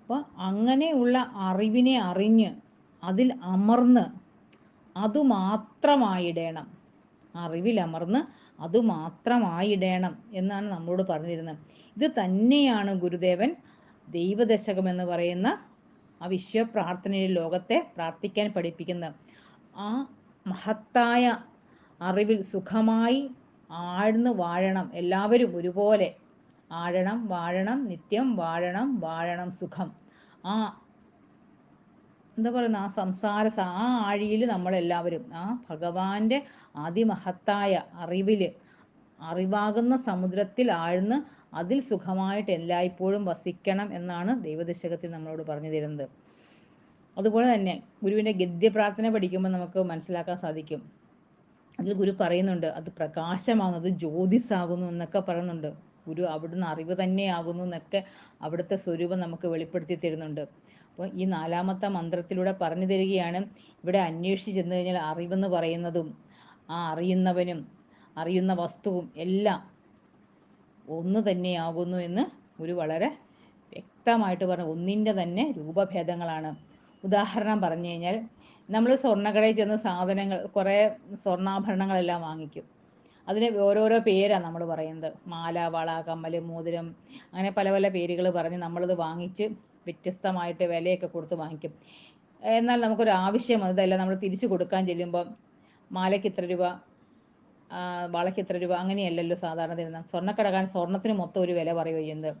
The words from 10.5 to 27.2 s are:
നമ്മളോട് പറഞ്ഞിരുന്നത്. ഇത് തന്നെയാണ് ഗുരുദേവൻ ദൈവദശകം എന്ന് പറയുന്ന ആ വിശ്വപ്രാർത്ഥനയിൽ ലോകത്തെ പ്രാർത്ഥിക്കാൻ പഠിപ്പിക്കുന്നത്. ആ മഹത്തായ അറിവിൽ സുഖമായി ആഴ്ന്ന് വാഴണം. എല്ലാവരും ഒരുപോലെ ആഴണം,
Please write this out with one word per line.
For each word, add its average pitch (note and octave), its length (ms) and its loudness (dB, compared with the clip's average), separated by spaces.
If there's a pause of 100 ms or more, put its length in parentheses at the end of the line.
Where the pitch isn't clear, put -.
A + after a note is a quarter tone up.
നമ്മളോട് F3+ 420 -2
പറഞ്ഞിരുന്നത്. D#3+ 480 -6 (380)
ഇത് A#3+ 100 2 (120)
തന്നെയാണ് G#3+ 760 4
ഗുരുദേവൻ F3+ 560 2 (580)
ദൈവദശകം G3+ 800 2
എന്ന് F3+ 160 -2
പറയുന്ന F3 440 0 (720)
ആ E3+ 60 -10
വിശ്വപ്രാർത്ഥനയിൽ F#3+ 1080 0
ലോകത്തെ F3+ 440 0 (160)
പ്രാർത്ഥിക്കാൻ F#3+ 580 -2
പഠിപ്പിക്കുന്നത്. E3+ 600 -4 (640)
ആ G3+ 120 -8 (580)
മഹത്തായ A#3 800 2 (760)
അറിവിൽ G3+ 420 2
സുഖമായി A3 800 2 (720)
ആഴ്ന്ന് A3 360 4
വാഴണം. F#3 640 0
എല്ലാവരും F#3+ 640 4
ഒരുപോലെ F#3+ 520 2 (640)
ആഴണം, F3+ 480 0 (100)